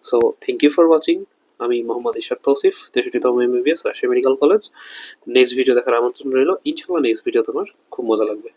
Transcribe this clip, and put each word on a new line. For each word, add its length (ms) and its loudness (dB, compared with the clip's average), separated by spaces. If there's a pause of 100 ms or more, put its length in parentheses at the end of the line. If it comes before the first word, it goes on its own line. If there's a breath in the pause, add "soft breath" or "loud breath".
so 100 -2 (280)
thank 200 -4
you 120 6
for 180 6
watching। 260 0 (400)
আমি 180 -2 (100)
মোহাম্মদ 340 -4
ইশাক 240 -6
তৌসিফ, 300 0 (180)
তেষট্টিতম 400 0 (120)
এমবিবিএস 400 0
রাজশাহী 260 -4
মেডিকেল 300 2
কলেজ। 200 4 (680 loud breath)
নেক্সট 300 4
ভিডিও 200 2
দেখার 220 0
আমন্ত্রণ 360 -2
রইল। 160 2 (180)
ইনশাআল্লাহ 380 -4
নেক্সট 200 -2
ভিডিও 220 0
তোমার 160 -4 (280)
খুব 160 -8
মজা 200 2
লাগবে। 280 -10